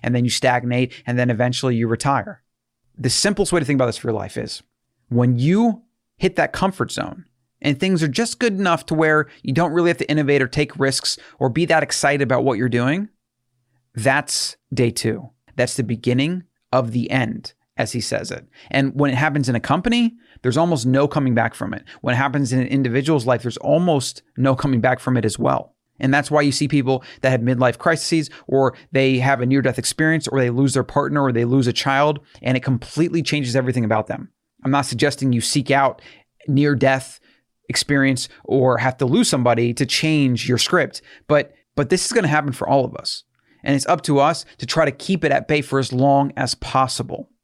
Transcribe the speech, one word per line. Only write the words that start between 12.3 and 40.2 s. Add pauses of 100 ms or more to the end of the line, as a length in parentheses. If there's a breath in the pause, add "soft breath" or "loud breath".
what
you're
doing, (840)
that's (160)
day
two. (260)
That's
the
beginning (300)
of
the
end, (240)
as
he
says
it. (240 loud breath)
And
when
it
happens
in
a
company, (280 loud breath)
there's
almost
no
coming
back
from
it. (180 loud breath)
When
it
happens
in
an
individual's
life,
there's
almost (140)
no
coming
back
from
it
as
well. (240)
And
that's
why
you
see
people (200 loud breath)
that
have
midlife
crises, (180 loud breath)
or (160 loud breath)
they
have
a
near-death
experience,
or
they
lose
their
partner,
or
they
lose
a
child, (220 soft breath)
and
it
completely
changes
everything
about
them. (340)
I'm
not
suggesting
you
seek
out (440 loud breath)
near-death (500 soft breath)
experience (160 loud breath)
or
have
to
lose
somebody
to
change